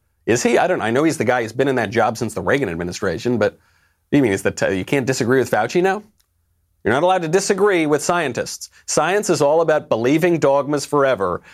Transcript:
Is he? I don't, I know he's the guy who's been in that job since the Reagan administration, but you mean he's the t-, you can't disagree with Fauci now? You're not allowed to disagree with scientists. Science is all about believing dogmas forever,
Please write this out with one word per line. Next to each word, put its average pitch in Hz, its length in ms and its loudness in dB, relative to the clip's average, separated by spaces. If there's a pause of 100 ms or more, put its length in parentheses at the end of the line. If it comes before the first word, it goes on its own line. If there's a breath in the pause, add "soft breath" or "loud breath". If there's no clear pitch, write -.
(260)
Is 117 160 2
he? 233 160 2
I 165 100 2
don't, 175 120 0
I 104 120 -2
know 131 120 2
he's 160 140 0
the 117 80 -2
guy 123 160 2
who's 110 100 -8
been 135 160 0
in 135 80 0
that 110 140 -2
job 113 280 0
since 110 160 -6
the 92 80 -8
Reagan 110 280 0
administration, 87 680 -4
but 104 220 0 (520)
you 143 100 4
mean 113 100 2
he's 98 120 -2
the 101 80 0
t-, 90 260 -2
you 92 80 -4
can't 139 200 -2
disagree 127 340 0
with 117 120 -2
Fauci 117 320 0
now? 190 180 0 (840)
You're 101 80 0
not 143 100 0
allowed 185 200 2
to 160 40 -4
disagree 190 600 2
with 147 140 2
scientists. - 680 -4 (160 soft breath)
Science 180 440 0
is 151 120 2
all 147 180 2
about 156 300 0
believing 156 500 2
dogmas 139 460 0
forever, 120 560 0 (120)